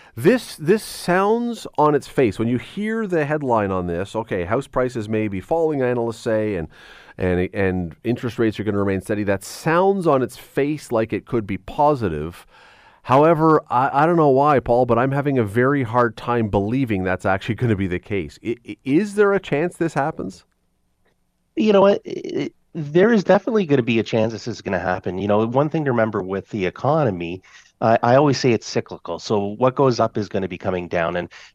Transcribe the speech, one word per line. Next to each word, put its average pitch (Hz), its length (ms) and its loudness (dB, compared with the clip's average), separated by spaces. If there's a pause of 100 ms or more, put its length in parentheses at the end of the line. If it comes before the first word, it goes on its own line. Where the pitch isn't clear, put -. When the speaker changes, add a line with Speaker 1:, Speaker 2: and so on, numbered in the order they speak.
(160)
Speaker 1:
This, 190 400 0
this 175 260 0
sounds 220 840 -2 (140)
on 151 160 4
its - 140 -2
face, 113 320 0
when 113 80 -2
you 123 100 0
hear 220 480 -6
the 175 180 -2
headline 127 460 0
on 92 160 -2
this, 87 300 -6
okay, 110 260 -4
house 113 240 -2
prices 123 420 -4
may 110 200 -2
be 98 120 -6
falling, 156 400 -2
analysts 120 380 -2
say, 107 380 -2
and, 80 100 -4 (500)
and, 90 360 0
and 92 520 -2
interest 120 340 -4
rates 110 220 0
are 101 40 -8
gonna 101 140 -2
remain 98 220 0
steady. 104 240 -4
That 98 180 -2
sounds 185 640 0
on 139 160 4
its - 140 -6
face - 560 -6
like 113 200 0
it 101 140 -6
could 113 200 -4
be 98 120 -6
positive. 98 880 -2 (560)
However, 156 680 4
I, 135 320 2
I 160 40 4
don't 175 100 2
know 156 120 4
why, 139 320 4
Paul, 123 260 2
but 117 120 2
I'm 135 140 0
having 139 260 0
a 117 60 2
very 127 400 0
hard 117 320 0
time 117 320 -2
believing 104 560 -2
that's 92 220 -2
actually 98 300 -2
gonna 113 200 0
be 95 120 -2
the 87 120 -4
case. 92 440 -8
I, 113 120 -4 (120)
i-, - 160 -14
is 196 300 0
there 202 180 4
a 196 80 0
chance 165 360 -4
this 165 180 -4
happens? 156 500 -6 (1080)
Speaker 2:
You 214 180 2
know 196 80 6
what? 196 240 4
I, - 180 -10 (140)
I, - 140 -4 (240)
there 170 380 4
is 214 100 4
definitely 202 440 2
gonna 139 160 4
be 113 180 2
a 101 40 0
chance 113 280 0
this 104 160 -10
is 104 140 -10
gonna 98 180 -2
happen. 90 380 -4
You 98 100 -2
know, 104 180 2
one 131 220 0
thing 156 160 -4
to 135 80 0
remember 110 300 0
with 95 280 -6
the 98 160 -2
economy, 92 760 -2 (380)
uh, 113 220 4
I 120 140 4
always 139 220 4
say 127 140 2
it's 110 140 -2
cyclical. 87 540 -8
So 110 180 -2
what 107 360 0
goes 131 240 2
up 113 180 0
is 104 120 -4
gonna 95 200 -4
be 87 100 -10
coming 90 280 -4
down. 85 300 -2
And 87 160 -6 (220)